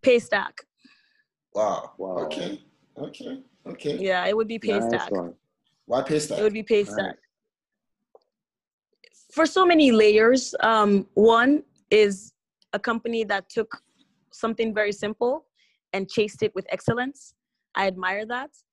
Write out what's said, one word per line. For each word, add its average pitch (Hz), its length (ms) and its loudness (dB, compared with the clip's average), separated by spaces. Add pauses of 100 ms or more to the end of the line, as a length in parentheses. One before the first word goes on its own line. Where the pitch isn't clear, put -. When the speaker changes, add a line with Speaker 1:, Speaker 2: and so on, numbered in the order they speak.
Speaker 1:
Paystack. - 560 0 (920)
Speaker 2:
Wow. 104 440 -2
Speaker 3:
Wow. 92 180 -8 (100)
Speaker 2:
Okay. - 340 -10 (380)
Okay. 254 420 -14 (260)
Okay. 151 320 -8
Speaker 1:
Yeah, 185 280 -2
it 208 100 0
would 220 120 -2
be 226 140 -8
Speaker 3:
Nice 208 220 -2
Speaker 1:
Paystack. - 260 -4
Speaker 3:
one. 87 240 -6 (520)
Speaker 2:
Why 123 160 -2
Paystack? 151 360 -4
Speaker 1:
It 208 40 -2
would 214 100 2
be 220 100 -8
Paystack. 208 360 0
Speaker 3:
Nice. 196 160 -6 (2250)
Speaker 1:
For 311 140 2
so 370 200 2
many 311 260 6
layers. 220 680 4
Um, 208 540 4
one 233 480 4 (280)
is 202 420 2 (400)
a 202 60 -6
company 226 460 -4
that 196 240 -4
took - 320 -6 (520)
something 226 420 -4
very 208 180 0
simple 240 540 -4 (460)
and 190 160 -6
chased 208 340 -4
it 214 120 -4
with 190 160 -8
excellence. 240 640 -6 (400)
I 196 120 0
admire 190 400 -4
that. 247 240 -10 (220)